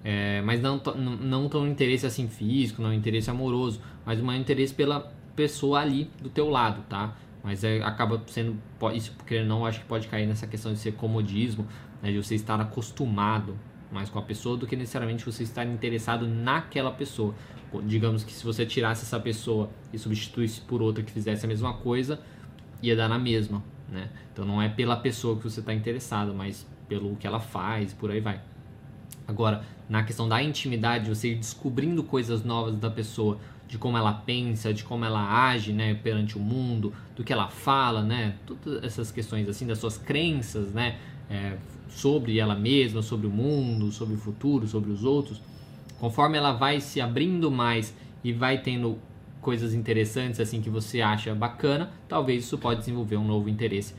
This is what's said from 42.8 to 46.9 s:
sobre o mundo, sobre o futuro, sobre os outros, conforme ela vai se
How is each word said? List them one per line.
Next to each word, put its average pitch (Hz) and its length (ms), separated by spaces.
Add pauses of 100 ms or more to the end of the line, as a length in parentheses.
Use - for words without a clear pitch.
sobre 107 240
o - 20
mundo, 117 640
sobre 110 240
o - 20
futuro, 107 500
sobre 107 240
os 101 120
outros, 139 360 (600)
conforme 147 380
ela 143 160
vai 135 280
se - 180